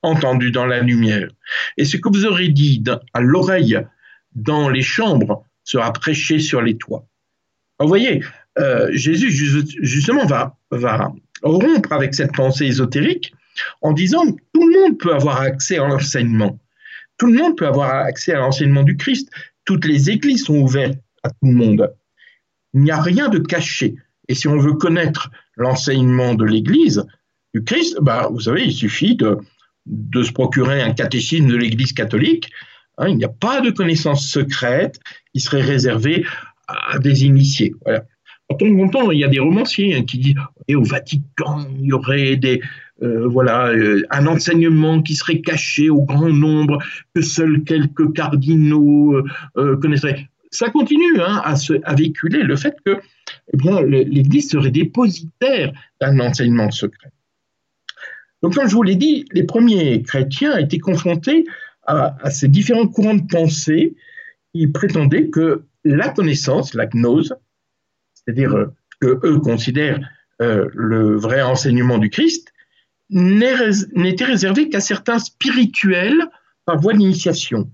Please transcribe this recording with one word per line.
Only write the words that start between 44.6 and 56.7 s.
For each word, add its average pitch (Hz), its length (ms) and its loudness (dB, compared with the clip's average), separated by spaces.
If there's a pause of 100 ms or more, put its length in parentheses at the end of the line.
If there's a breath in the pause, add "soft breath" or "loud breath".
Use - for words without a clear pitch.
qui 156 140 -2
serait 160 260 -2
caché 156 480 -2
au 147 140 4
grand 143 260 0
nombre, 151 500 2 (360 loud breath)
que 165 80 0
seuls 151 420 0
quelques 156 480 0
cardinaux, 147 1040 4
euh, 135 80 0 (320 loud breath)
euh, 135 220 0
connaisseraient. » 139 500 -2 (220)
Ça 233 200 -4
continue, 294 500 2
hein, 190 240 -2
à 147 120 -2
se, 151 180 -2 (100)
à 151 100 -4
véhiculer 160 480 0
le 143 140 0
fait 294 260 -4
que, 202 160 0 (540 loud breath)
eh - 60 0
bien, 175 240 2
le, 135 200 4
l'Église 143 460 2
serait 139 220 0
dépositaire 170 1000 -2 (280 loud breath)
d'un 135 200 2
enseignement 120 500 0